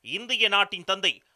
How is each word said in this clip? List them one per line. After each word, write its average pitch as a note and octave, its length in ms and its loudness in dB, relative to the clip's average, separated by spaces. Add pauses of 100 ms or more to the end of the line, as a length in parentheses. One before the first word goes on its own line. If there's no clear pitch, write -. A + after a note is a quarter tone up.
இந்திய A3 480 -2
நாட்டின் G3+ 360 0
தந்தை F#3+ 380 -2 (140)